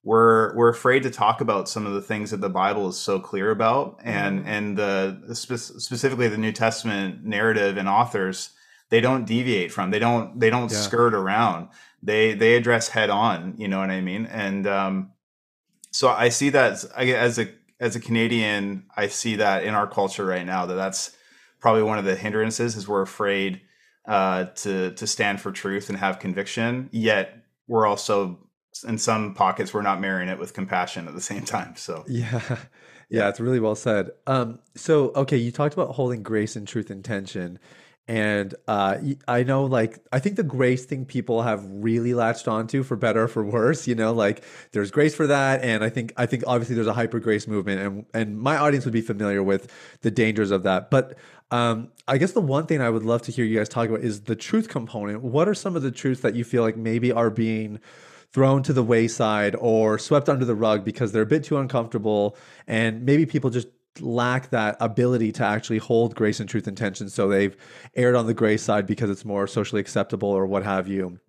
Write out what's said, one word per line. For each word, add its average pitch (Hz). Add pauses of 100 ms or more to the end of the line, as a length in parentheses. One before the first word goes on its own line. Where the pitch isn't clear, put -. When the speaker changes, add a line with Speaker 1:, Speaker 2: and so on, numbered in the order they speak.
Speaker 1:
We're, 113
we're 117
afraid 131
to 127
talk 113
about 104
some 107
of 101
the 101
things 104
that 101
the 98
Bible 98
is 90
so 98
clear 98
about, 113
and, 101
Speaker 2:
Mm-hmm. 98
Speaker 1:
and 104
the, 98
the 117
spe-, -
specifically 123
the 107
New 110
Testament 101
narrative 104
and 98
authors, 98 (400)
they 113
don't 127
deviate 113
from, 92
they 107
don't, 117
they 113
don't 120
Speaker 3:
Yeah. 107
Speaker 1:
skirt 110
around. 95 (340)
They, 107
they 113
address 117
head 107
on, 98
you 107
know 98
what 95
I 92
mean? 98
And, 98
um, 95 (800)
so -
I 120
see 143
that 127
as, -
I, 127
as 120
a, 107 (320)
as 120
a 117
Canadian, 107 (120)
I 104
see 110
that 98
in 107
our 101
culture 98
right 90
now, 90
that 90
that's 95 (440)
probably 110
one 107
of 101
the 95
hindrances, 110
is 98
we're 101
afraid, 98 (440)
uh, 95 (120)
to, 95
to 107
stand 101
for 98
truth 98
and 98
have 95
conviction, 117
yet 110 (240)
we're 113
also, 101 (480)
in 113
some 107
pockets, 95
we're 104
not 98
marrying 95
it 92
with 90
compassion 92
at 73
the 85
same -
time. -
So -
Speaker 3:
Yeah. 120 (100)
<laughs> -
Yeah, 104
it's 98
really 120
well 107
said. 104 (160)
Um, 123 (160)
so, 147
okay, 135
you 120
talked 147
about -
holding 123
grace 110
and 104
truth 107
in 98
tension. 95 (500)
And, 104 (120)
uh, 101
y-, 139 (120)
I 123
know, 135
like, 117 (120)
I 131
think 196
the 226
grace 127
thing 131
people 120
have 107
really 113
latched 117
onto, 113
for 131
better 113
or 117
for 113
worse, 117
you 123
know, 110
like, 107 (300)
there's 101
grace 151
for 156
that. 135
And 110
I 117
think, 113
I 120
think 117
obviously 120
there's 113
a 107
hyper 113
grace 104
movement, 101
and, 101
and 107
my 143
audience 143
would 113
be 113
familiar 101
with 98 (300)
the 117
dangers 110
of 95
that. 95
But, 131 (340)
um, 120 (160)
I 131
guess 175
the 233
one 151
thing 151
I 117
would 113
love 117
to 117
hear 123
you 110
guys 104
talk 117
about 110
is 107
the 113
truth 220
component. 110
What 139
are 208
some 180
of 143
the 131
truths 131
that 110
you 120
feel 117
like 110
maybe 113
are 117
being 110 (520)
thrown 135
to 147
the 127
wayside 110
or 110
swept 143
under 131
the 120
rug 107
because 110
they're 107
a 107
bit 147
too 151
uncomfortable, 113 (300)
and 113
maybe 147
people 135
just 120 (320)
lack 123
that 107
ability 113
to 113
actually 107
hold 117
grace 104
and 101
truth 107
in 98
tension, 101
so 98
they've 98 (380)
erred 123
on 113
the 113
grace 107
side 104
because 107
it's 98
more 101
socially 104
acceptable 101
or 98
what 95
have 95
you? 92